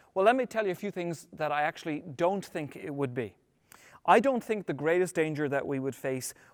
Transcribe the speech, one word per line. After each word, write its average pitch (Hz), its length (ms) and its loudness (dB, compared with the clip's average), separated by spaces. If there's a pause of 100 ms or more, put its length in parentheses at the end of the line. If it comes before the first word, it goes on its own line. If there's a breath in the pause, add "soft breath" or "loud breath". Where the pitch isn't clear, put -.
(140 soft breath)
Well, 190 100 2
let 233 140 8
me 254 80 0
tell 220 200 -2
you 190 60 0
a 175 40 -2
few 202 140 -6
things 175 440 -6
that 151 180 -2
I 147 120 0
actually 156 380 -4 (140)
don't 180 300 2
think 151 320 -8
it 151 180 -8
would 139 180 -2
be. 120 200 -4 (720 loud breath)
I 202 160 8
don't 262 200 2
think 214 260 -4
the 165 60 -2
greatest 165 420 2
danger 151 340 0
that 139 180 0
we 139 120 -2
would 135 160 -4
face 131 380 -6 (200 loud breath)